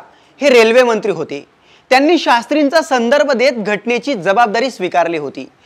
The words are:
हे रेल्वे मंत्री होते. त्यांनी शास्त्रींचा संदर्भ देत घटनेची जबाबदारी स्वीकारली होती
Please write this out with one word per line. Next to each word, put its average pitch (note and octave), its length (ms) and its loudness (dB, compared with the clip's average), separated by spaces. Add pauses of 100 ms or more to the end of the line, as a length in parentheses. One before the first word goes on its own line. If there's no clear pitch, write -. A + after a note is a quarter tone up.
(400)
हे C#4+ 80 2
रेल्वे A#3 340 6
मंत्री A3 300 0
होते. C#3+ 340 -10 (440)
त्यांनी C#4+ 280 4
शास्त्रींचा C#4+ 640 0
संदर्भ C#4 500 0
देत B3+ 200 0
घटनेची A#3 600 -4
जबाबदारी G3+ 560 0
स्वीकारली E3+ 480 -4
होती C3+ 300 -10 (180)